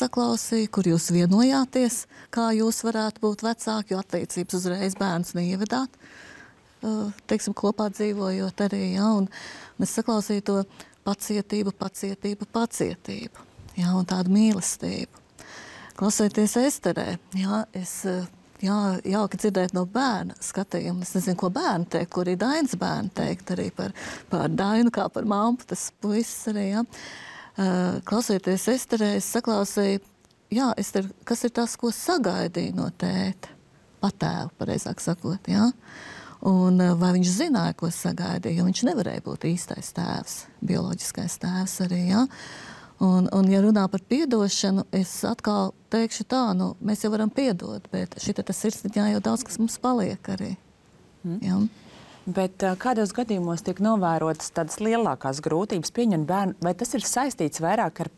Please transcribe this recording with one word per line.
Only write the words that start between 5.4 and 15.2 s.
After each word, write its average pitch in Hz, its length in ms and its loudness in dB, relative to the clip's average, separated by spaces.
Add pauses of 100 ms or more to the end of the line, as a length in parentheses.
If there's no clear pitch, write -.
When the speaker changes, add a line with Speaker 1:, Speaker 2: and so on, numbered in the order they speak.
Speaker 1:
ā, 220 120 -2 (300)
teiksim, 208 320 -2
kopā 208 340 0
dzīvojot 196 760 -2
arī, 196 240 -2
ja, 202 200 2
un, 196 180 2 (440)
un 190 140 -2
es - 100 -4
saklausīju 214 500 0
to 202 100 2 (460)
pacietību, 202 720 -2
pacietību, 202 760 -6
pacietību, - 920 -4 (280)
ja, 180 220 2
un 185 120 2
tādu 185 260 2
mīlestību. 202 920 2 (680)